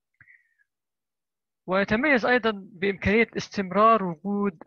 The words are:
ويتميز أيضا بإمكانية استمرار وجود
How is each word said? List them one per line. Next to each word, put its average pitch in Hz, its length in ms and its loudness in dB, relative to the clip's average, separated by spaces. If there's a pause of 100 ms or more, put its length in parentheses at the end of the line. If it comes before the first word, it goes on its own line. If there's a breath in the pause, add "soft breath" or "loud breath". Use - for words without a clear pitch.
(1700 soft breath)
ويتميز 214 600 0
أيضا 240 280 2
بإمكانية 196 720 -2 (100)
استمرار 202 680 0
وجود 196 640 -4